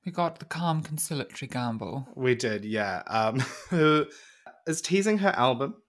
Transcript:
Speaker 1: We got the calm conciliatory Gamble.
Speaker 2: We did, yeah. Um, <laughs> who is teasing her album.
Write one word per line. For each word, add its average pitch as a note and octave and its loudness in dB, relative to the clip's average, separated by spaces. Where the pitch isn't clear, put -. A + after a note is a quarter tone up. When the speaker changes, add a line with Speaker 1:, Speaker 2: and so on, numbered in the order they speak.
Speaker 1:
We F3 -8
got E3+ -2
the - -14
calm E3 -2
conciliatory D3+ -6
Gamble. A#2 -4
Speaker 2:
We B2+ 2
did, G#2+ -2
yeah. G#2 -2
Um, A2 2
<laughs> - -8
who D3+ 4
is D#3 -4
teasing G3 2
her G3 4
album. B2+ 2